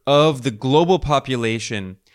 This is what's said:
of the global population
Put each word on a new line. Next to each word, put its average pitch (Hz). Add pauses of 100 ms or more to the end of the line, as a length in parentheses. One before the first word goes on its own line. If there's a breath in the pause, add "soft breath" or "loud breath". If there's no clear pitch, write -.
of 143
the 123
global 151
population 113 (180 soft breath)